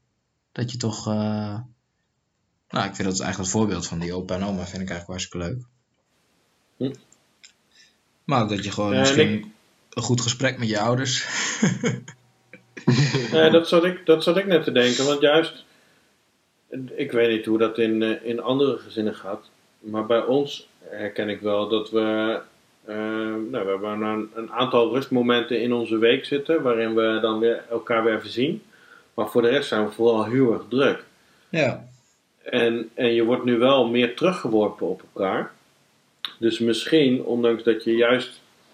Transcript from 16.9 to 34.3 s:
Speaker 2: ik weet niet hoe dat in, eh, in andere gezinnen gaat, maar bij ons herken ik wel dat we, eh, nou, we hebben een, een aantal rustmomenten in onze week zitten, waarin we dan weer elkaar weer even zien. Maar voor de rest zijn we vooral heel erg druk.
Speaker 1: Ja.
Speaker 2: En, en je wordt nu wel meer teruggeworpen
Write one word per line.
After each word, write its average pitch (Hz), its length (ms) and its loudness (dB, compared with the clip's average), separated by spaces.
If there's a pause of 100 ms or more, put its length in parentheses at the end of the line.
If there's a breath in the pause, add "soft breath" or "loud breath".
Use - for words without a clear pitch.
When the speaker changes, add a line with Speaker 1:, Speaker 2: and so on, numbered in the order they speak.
Speaker 2:
ik 139 160 -6
weet 117 180 4
niet 110 160 0
hoe 113 120 2
dat 110 200 0
in, 110 260 2
eh, 110 220 -2
in 117 160 -6
andere 131 360 2
gezinnen 107 380 -6
gaat, 98 340 -12 (300)
maar 107 260 -6
bij 113 180 2
ons 139 460 -2 (200)
herken 104 400 -6
ik 98 120 -6
wel 104 280 -2
dat 107 200 -2
we, 110 500 0 (460)
eh, 107 100 -10 (560)
nou, 117 140 -4
we 95 40 -4
hebben 104 320 -4
een, 107 320 -4
een 113 180 -10
aantal 120 420 2
rustmomenten 120 680 0
in 123 120 0
onze 113 240 -2
week 120 280 4
zitten, 160 360 0
waarin 113 340 0
we 110 260 2
dan 110 180 0
weer 113 300 2
elkaar 117 340 -2
weer 113 140 2
even 104 120 -10
zien. 147 320 -2 (520 soft breath)
Maar 107 160 -4
voor 120 120 2
de 117 80 4
rest 139 180 0
zijn 107 180 0
we 104 60 -6
vooral 113 340 2
heel 120 280 2
erg 95 160 -6
druk. 123 340 0 (460 soft breath)
Speaker 1:
Ja. 147 380 -2 (560)
Speaker 2:
En, 117 500 0
en 120 200 2
je 117 100 4
wordt 120 220 0
nu 123 120 2
wel 123 300 4
meer 120 280 0
teruggeworpen 110 720 0